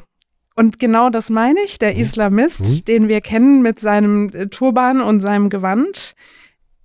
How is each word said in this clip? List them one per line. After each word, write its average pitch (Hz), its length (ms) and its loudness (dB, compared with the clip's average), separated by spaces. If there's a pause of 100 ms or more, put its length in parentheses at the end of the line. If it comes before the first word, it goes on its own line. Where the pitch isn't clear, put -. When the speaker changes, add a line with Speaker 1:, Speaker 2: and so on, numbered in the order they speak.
(560)
Speaker 1:
Und 226 240 0
genau 240 300 2
das 226 200 -4
meine 240 340 0
ich, - 160 -8
der 214 140 0
Speaker 2:
Mhm. 208 80 -6
Speaker 1:
Islamist, 214 640 0
Speaker 2:
Mhm. 135 200 0
Speaker 1:
den 220 220 2
wir 214 140 0
kennen 262 400 2
mit 226 180 0
seinem, 208 540 0
äh, 196 140 -8
Turban 254 520 0
und 214 220 0
seinem 202 280 0
Gewand, 202 640 -4 (720)